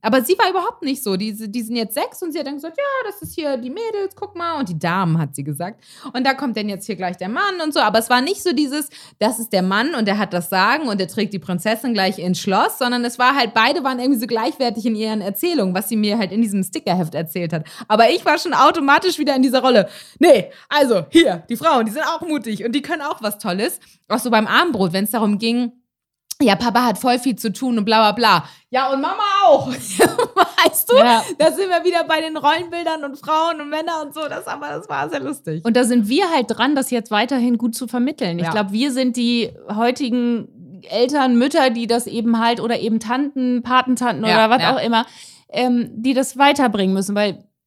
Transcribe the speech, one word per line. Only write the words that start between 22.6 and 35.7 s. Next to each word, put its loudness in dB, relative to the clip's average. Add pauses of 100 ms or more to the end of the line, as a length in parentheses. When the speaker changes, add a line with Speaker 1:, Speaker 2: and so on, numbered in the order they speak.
Speaker 1:
und -2
die -2
können -6
auch -6
was -6
Tolles." -4 (280)
Auch 0
so -4
beim 4
Abendbrot, 2
wenn's -2
darum 0
ging, -2 (680)
"Ja, 4
Papa 2
hat 0
voll 0
viel -2
zu -6
tun -2
und -2
bla 4
bla 4
bla." 4 (260)
"Ja, 0
und -2
Mama -2 (240)
auch." 6
<laughs> 0 (560)
Weißt 0
du? 8
Speaker 2:
Ja. 6 (160)
Speaker 1:
Da 4
sind -2
wir 0
wieder 2
bei 0
den -6
Rollenbildern -2
und -10
Frauen -2
und -10
Männer -4
und -12
so. -8
Das, -10
aber -10
das -10
war -4
sehr -6
lustig. -8
Speaker 2:
Und 2